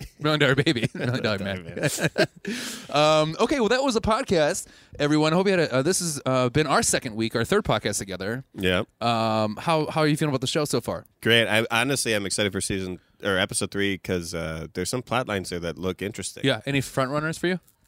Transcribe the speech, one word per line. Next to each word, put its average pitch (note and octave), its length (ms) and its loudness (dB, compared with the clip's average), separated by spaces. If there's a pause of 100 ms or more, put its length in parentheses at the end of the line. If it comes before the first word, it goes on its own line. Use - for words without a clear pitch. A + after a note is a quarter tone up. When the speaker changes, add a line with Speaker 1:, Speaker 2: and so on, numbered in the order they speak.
Speaker 1:
<laughs> - 140 -18
Speaker 2:
Million D3+ 200 0
Dollar C#3 160 4
Baby. B2 360 2
<laughs> - 20 -14
Million B2 300 -2
Dollar G#2+ 160 0
Speaker 1:
Million F#2+ 260 -6
Speaker 2:
Man. F2 100 -14
Speaker 1:
Dollar - 400 -2
Man. - 120 2 (640)
Speaker 2:
<laughs> - 20 -4
Um, D#3 460 4
okay, B3+ 200 2
well, G#3 100 4
that B3+ 140 2
was C4 120 0
a A3 60 0
podcast, G3 640 2 (320)
everyone. D3+ 340 4
Hope F#3+ 140 4
you G3+ 60 4
had F3+ 60 4
a, C#3 160 0
uh, C3 60 2
this F3 180 0
has, D#3+ 260 -4
uh, B2+ 240 2
been D3 180 2
our F3 160 2
second B2+ 320 -2
week, A2+ 200 -2
our A#2 100 0
third G#3 180 2
podcast A2 360 0
together. G2 440 -6 (120)
Speaker 1:
Yep. F#2 320 2 (140)
Speaker 2:
Um, A2 560 0
how, D#3 300 0
how D#3 140 -2
are D#3 60 4
you D3 100 2
feeling D3+ 140 0
about C3 100 -2
the C3 60 -4
show D3+ 180 0
so B2+ 160 0
far? F2+ 240 -6 (160)
Speaker 1:
Great. A2+ 260 6
I, A2 240 4
honestly, A#2+ 420 2
I'm G#2 120 0
excited G2+ 260 0
for F#2+ 100 -2
season, F#2+ 380 -4 (240)
or F#2+ 140 2
episode G2+ 320 0
three, G2+ 300 0
'cause, F2+ 340 -4
uh, D#2+ 400 -6
there's F#2 160 -4
some B2+ 140 -4
plot B2 240 -2
lines G2+ 220 -4
there F2 100 -6
that E2 180 -4
look F2+ 240 -4
interesting. - 420 -8
Speaker 2:
Yeah. B2 220 0
Any C#3 160 -2
front C3 300 -2
runners D3+ 260 -4
for - 100 -4
you? F3+ 120 -2 (280)